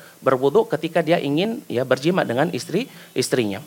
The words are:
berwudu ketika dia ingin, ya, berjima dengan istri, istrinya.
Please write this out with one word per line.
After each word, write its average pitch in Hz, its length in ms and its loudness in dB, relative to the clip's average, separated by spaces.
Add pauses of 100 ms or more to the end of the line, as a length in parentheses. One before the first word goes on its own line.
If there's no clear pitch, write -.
(240)
berwudu 139 480 4
ketika 165 320 0
dia 165 160 2
ingin, 185 480 -2
ya, 120 160 -2
berjima 139 400 0
dengan 127 320 0
istri, 190 320 -4 (240)
istrinya. 120 560 -2